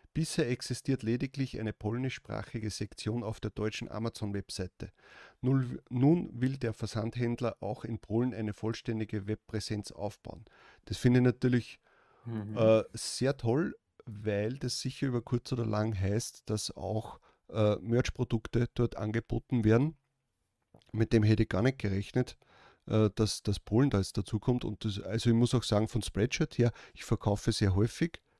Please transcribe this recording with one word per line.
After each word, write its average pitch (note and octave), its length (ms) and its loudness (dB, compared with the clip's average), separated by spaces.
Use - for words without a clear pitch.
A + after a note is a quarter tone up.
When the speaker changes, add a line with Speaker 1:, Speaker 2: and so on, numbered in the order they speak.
Speaker 1:
Bisher D#3 340 0
existiert B2+ 540 -2
lediglich B2 580 -2
eine A2 140 -4
polnischsprachige A2 960 -6
Sektion A2+ 520 -4
auf G#2+ 180 -6
der A2 100 -4
deutschen - 400 -4
Amazon-Webseite. G2+ 1000 -6
Nun, B2+ 360 0
nun C#3 400 4
will C3 160 0
der A2+ 160 -4
Versandhändler A#2 880 -4
auch G#2 240 -6
in A#2 140 -6
Polen A#2+ 360 0
eine G#2+ 200 -4
vollständige A2 720 -4
Webpräsenz G#2+ 680 -6
aufbauen. - 520 -10
Das G#2 100 -8
finde B2 240 6
ich B2 40 6
natürlich, B2 540 2
Speaker 2:
Mhm. G#2+ 320 -8
Speaker 1:
äh, A2 260 6
sehr - 420 -2
toll, C3 400 0
weil G#2+ 520 -2
das - 220 -6
sicher C3+ 260 -4
über A#2+ 160 0
kurz - 300 -4
oder A#2 140 -2
lang G#2+ 320 0
heißt, - 500 -2
dass - 280 -4
auch, G#2 440 -6
äh, G#2+ 260 2
Merch-Produkte A#2+ 1000 0
dort - 220 0
angeboten A2+ 680 -2
werden. A#2+ 320 6
Mit A2 200 0
dem A2+ 100 8
hätte G#2+ 220 6
ich - 40 -4
gar F#2+ 140 0
nicht C3+ 160 2
gerechnet, G2 580 -2
äh, A2 280 4
dass, - 280 0
dass G2 180 0
Polen B2+ 300 4
da G#2 80 4
jetzt - 200 -2
dazukommt. A#2 460 0
Und - 200 -6
das, G#2 160 -4
also G2+ 300 0
ich A#2 60 6
muss A#2 180 4
auch A2+ 80 2
sagen, G#2+ 260 2
von G#2+ 140 -2
Spreadshirt - 560 -2
her, A#2+ 140 4
ich - 100 -16
verkaufe G#2+ 480 0
sehr G2 220 2
häufig A#2+ 460 -2